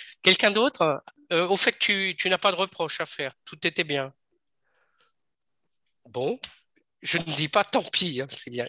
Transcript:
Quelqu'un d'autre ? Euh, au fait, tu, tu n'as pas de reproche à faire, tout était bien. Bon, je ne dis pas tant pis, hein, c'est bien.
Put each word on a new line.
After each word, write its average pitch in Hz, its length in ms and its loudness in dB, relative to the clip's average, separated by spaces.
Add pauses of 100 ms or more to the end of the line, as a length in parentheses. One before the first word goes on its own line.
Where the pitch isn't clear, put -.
(240)
Quelqu'un 185 280 6
d'autre ? 185 520 2 (280)
Euh, 175 160 2
au 196 80 2
fait, - 240 2
tu, 190 380 0
tu - 120 -2
n'as 185 100 2
pas 202 120 2
de 175 60 -2
reproche 185 420 -4
à 160 60 -6
faire, 139 280 -8 (120)
tout - 200 -8
était 170 180 0
bien. 139 280 -4 (1900)
Bon, 135 340 -4 (640)
je - 160 0
ne 165 60 -4
dis 151 260 -2
pas 202 140 4
tant 233 200 0
pis, 151 380 -2
hein, 139 80 -6
c'est - 200 -8
bien. 120 200 -4